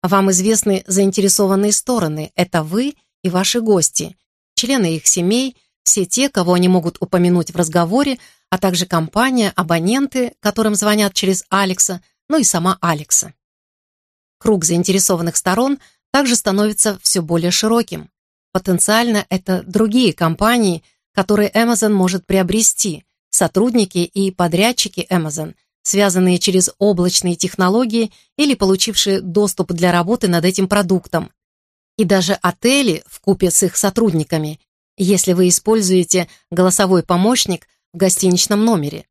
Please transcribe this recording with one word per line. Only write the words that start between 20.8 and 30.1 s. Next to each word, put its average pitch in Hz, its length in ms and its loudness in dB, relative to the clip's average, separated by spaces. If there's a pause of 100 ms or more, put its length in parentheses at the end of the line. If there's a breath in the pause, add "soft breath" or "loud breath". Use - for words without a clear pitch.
которые 208 360 0
Amazon 226 420 2
может 185 340 0
приобрести – 190 760 0 (260)
сотрудники 208 680 0
и 190 320 -2
подрядчики 185 800 -2
Amazon, 160 440 -4 (280)
связанные 185 560 2
через 185 400 0
облачные 180 580 0
технологии 214 760 -2 (280 soft breath)
или 285 160 2
получившие 190 680 0
доступ 190 520 -2
для 175 200 2
работы 175 340 0